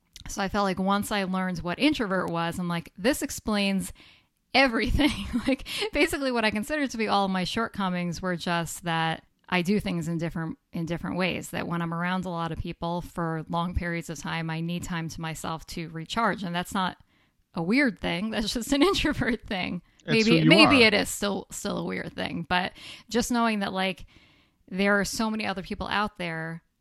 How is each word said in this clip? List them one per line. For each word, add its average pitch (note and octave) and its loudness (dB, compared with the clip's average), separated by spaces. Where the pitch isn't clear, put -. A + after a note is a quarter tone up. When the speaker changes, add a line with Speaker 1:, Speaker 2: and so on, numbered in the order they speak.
Speaker 1:
So - -6
I G3 0
felt G3+ 0
like F#3+ 0
once G3 2
I G3+ 0
learned F#3 -2
what E3+ -4
introvert F#3+ 2
was, E3+ -2
I'm F3+ -2
like, E3+ -4
"This B3 0
explains G3 -2
everything." C4 4
<laughs> A3+ -2
Like, C4 0
basically D4 2
what A#3 2
I G#3+ 4
considered C4 -2
to A#3+ -10
be A3 0
all G3+ 4
my F#3 0
shortcomings F3+ -2
were F3+ -2
just E3+ -2
that D#3+ 0
I F3+ 2
do F#3+ 2
things E3+ -2
in E3+ -2
different, E3 -4
in E3 -4
different E3+ -4
ways, F3 -2
that - -4
when E3+ -2
I'm E3 -2
around F3 -2
a F#3 -6
lot E3 -4
of D#3 -6
people E3+ -4
for D#3+ -4
long E3+ -2
periods E3+ -4
of D#3+ -8
time, E3 -4
I D#3+ -4
need E3+ -4
time E3 -4
to - -10
myself D#3+ -6
to E3 -6
recharge. F#3 -2
And F3 -4
that's F3 -4
not F#3+ 0
a E3+ -2
weird A3+ 2
thing. F3+ -2
That's G#3+ -2
just A#3 -4
an C#4+ 4
<laughs> F#4 6
introvert - 0
thing. F3+ -4
Speaker 2:
It's A3 4
Speaker 1:
Maybe, A3 8
Speaker 2:
who D#3+ 6
you - 8
Speaker 1:
maybe C#4+ 10
Speaker 2:
are. - 10
Speaker 1:
it G#3 4
is F#3+ 2
still, - -4
still F3+ -4
a E3+ -2
weird F3+ -6
thing, F#3 -6
but F3+ 0
just A3+ 0
knowing A#3 2
that, G3 -2
like, F#3+ -4
there G3+ 2
are F#3+ 2
so A3 -2
many G#3+ -4
other F#3+ -4
people F#3 -6
out G3+ -2
there E3 -6